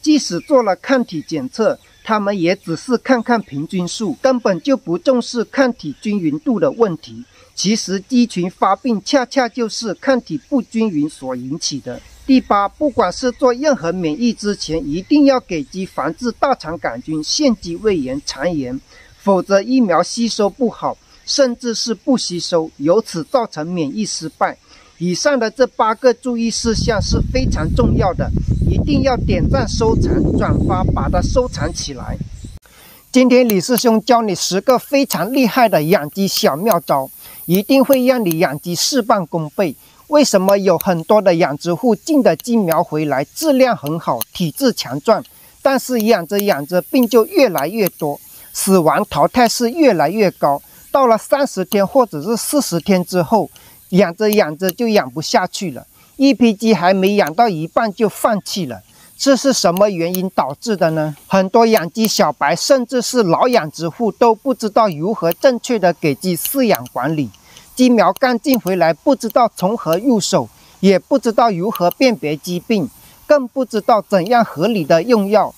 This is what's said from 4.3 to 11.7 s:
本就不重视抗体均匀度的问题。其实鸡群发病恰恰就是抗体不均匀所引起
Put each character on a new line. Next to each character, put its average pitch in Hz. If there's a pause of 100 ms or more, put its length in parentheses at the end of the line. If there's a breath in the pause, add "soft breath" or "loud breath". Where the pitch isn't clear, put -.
本 190
就 277
不 175
重 262
视 233
抗 262
体 156
均 208
匀 156
度 226
的 156
问 208
题。 117 (300 soft breath)
其 208
实 196
鸡 240
群 185
发 196
病 214
恰 269
恰 240
就 233
是 208
抗 254
体 294
不 269
均 220
匀 156
所 131
引 131
起 -